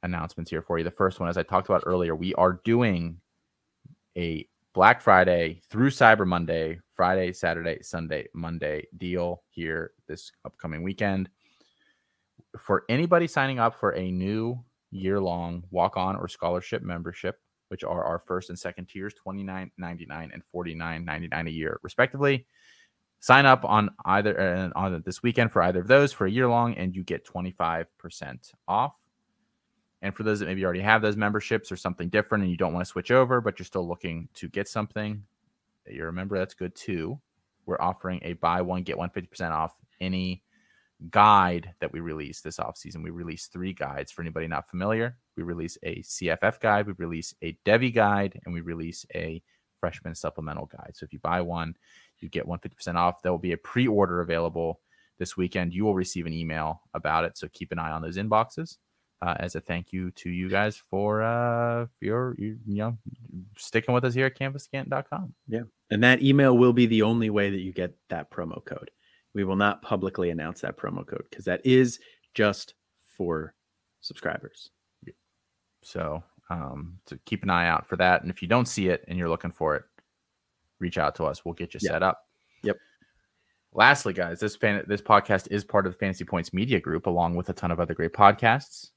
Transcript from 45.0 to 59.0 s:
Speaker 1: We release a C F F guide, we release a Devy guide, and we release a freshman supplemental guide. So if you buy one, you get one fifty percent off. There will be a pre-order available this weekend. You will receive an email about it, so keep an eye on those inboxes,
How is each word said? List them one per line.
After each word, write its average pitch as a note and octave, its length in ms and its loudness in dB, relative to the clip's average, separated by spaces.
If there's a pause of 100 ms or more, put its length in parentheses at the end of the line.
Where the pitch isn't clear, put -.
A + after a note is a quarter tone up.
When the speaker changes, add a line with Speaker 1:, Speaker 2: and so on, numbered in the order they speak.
Speaker 1:
We F2 60 -8
release E2+ 400 -6
a - 220 -10
C - 260 -6
F D#2+ 140 -2
F G#2+ 160 0
guide, G#2 260 2
we G2+ 120 -8
release E2+ 440 -8
a E2 240 -8
Devy A#2 260 4
guide, G2+ 540 2
and F2 80 -8
we E2+ 80 -6
release E2 420 -8 (120)
a E2 260 -8 (380)
freshman E2+ 340 -6
supplemental D#2 540 -8
guide. - 260 -20
So - 100 -16
if - 80 -16
you - 60 -16
buy F2 240 -2
one, E2+ 340 -6 (440)
you E2+ 100 -14
get - 160 -6
one E2+ 140 -6
fifty - 160 -14
percent E2+ 240 -4
off. F2 240 2
There F2+ 80 0
will E2+ 80 -2
be F2 140 -4
a E2 40 -4
pre-order G2+ 640 2
available E2 580 -2 (380)
this - 180 -6
weekend. F2+ 380 -2
You G2 120 -2
will G#2 100 2
receive F2+ 320 -4
an D#2+ 60 -6
email D#2 480 -6 (120)
about D#2+ 320 0
it, E2 100 -8
so - 120 -12
keep - 240 -12
an E2+ 80 -6
eye D#2+ 100 -6
on D#2+ 140 -6
those E2+ 140 -8
inboxes, A2 600 -2 (460)